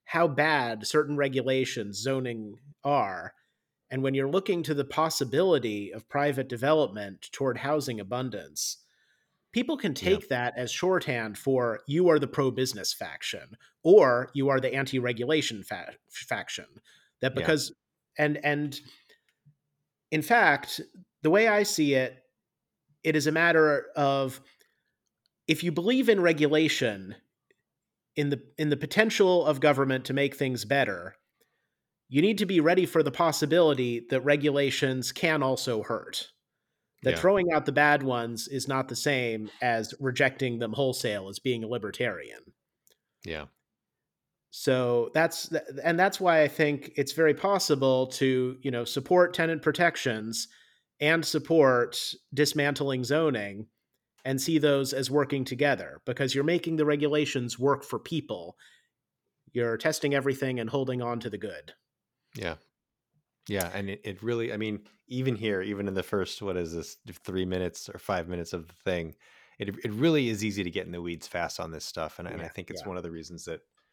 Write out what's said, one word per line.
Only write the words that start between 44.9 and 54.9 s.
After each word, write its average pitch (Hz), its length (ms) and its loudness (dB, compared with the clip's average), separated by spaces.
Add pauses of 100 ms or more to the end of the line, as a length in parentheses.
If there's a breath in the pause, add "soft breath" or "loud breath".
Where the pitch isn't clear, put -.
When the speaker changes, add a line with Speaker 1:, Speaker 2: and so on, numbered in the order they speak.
Speaker 1:
that's - 360 0
th-, 160 120 -4 (220)
and 170 160 2
that's 190 200 2
why 165 220 4
I 147 60 6
think 147 480 0
it's 139 160 -2
very 156 220 4
possible 135 720 2
to, 127 540 0
you 135 100 -4
know, 120 120 -2
support 175 500 4
tenant 165 280 -2
protections 131 840 0 (520 soft breath)
and 160 240 2
support 131 720 4 (360)
dismantling 139 720 0
zoning 113 640 -2 (580)
and 135 160 -2
see 160 160 0
those 139 340 2